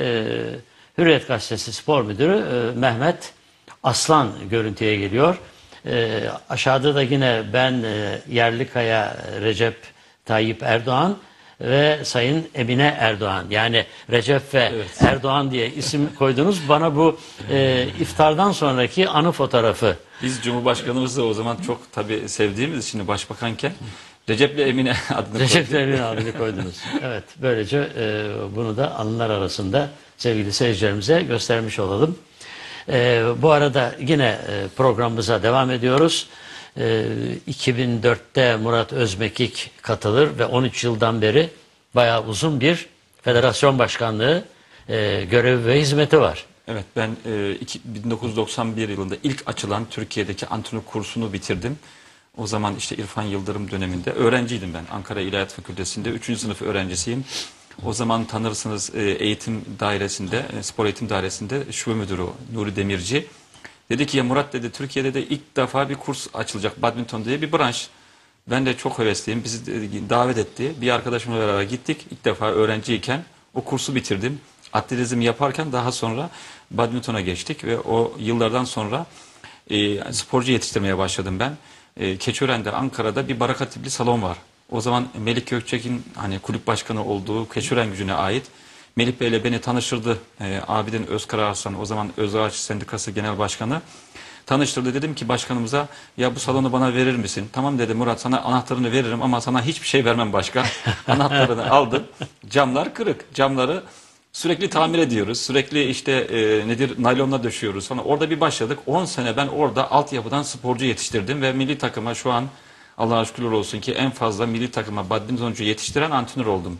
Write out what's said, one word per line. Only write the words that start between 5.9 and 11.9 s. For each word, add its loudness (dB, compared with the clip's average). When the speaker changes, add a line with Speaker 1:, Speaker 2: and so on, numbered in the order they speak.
Speaker 1:
aşağıda 2
da 4
yine 2
ben, 4
e, -4
Yerlikaya, 2
Recep 2
Tayyip 0
Erdoğan 2
ve 4